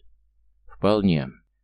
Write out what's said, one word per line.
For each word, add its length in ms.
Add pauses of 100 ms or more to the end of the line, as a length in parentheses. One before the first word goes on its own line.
(640)
Вполне. 640 (360)